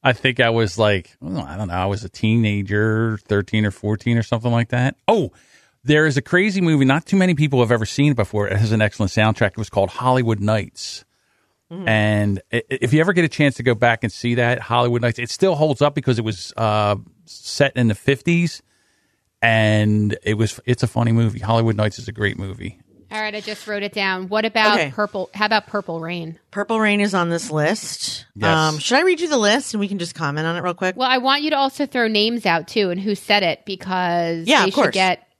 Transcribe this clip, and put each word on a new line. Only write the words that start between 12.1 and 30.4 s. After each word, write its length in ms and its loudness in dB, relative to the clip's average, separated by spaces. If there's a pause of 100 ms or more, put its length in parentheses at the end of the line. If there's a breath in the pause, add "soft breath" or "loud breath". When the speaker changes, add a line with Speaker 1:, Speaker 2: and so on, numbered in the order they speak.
Speaker 1:
i-, 60 0
i-, 40 -2 (180)
if 120 0
you 80 6
ever 120 2
get 120 2
a 40 0
chance 280 0
to 80 -10
go 100 2
back 300 2
and 80 -2
see 240 -2
that, 240 0
Hollywood 420 0
Nights, 160 0
it 120 -8
still 260 2
holds 260 2
up 140 2
because 200 0
it 80 -2
was, 320 -6
uh, 380 2 (300)
set 520 -2
in 120 4
the 80 2
fifties. 680 0 (800)
And 800 2
it 120 0
was, 300 -2
it's 180 0
a 40 0
funny 260 0
movie. 280 2
Hollywood 360 0
Nights 220 -2
is 100 -12
a 40 -10
great 260 -4
movie. 420 -10 (320)
Speaker 3:
All 80 -8
right, 140 -8
I 60 -8
just 280 -12
wrote 160 -6
it 80 -8
down. 360 -2
What 160 0
about 340 2
Speaker 2:
Okay. 120 0
Speaker 3:
Purple? 420 -4
How 140 -2
about 220 0
Purple 320 -6
Rain? 400 -10 (100)
Speaker 2:
Purple 300 -2
Rain 200 2
is 140 0
on 140 2
this 240 -4
list. 840 -4
Speaker 1:
Yes. 180 0
Speaker 2:
Um, 280 2
should 180 2
I 40 4
read 180 2
you 80 -2
the 100 2
list 360 2
and 60 -2
we 60 -2
can 140 -6
just 160 -8
comment 300 -4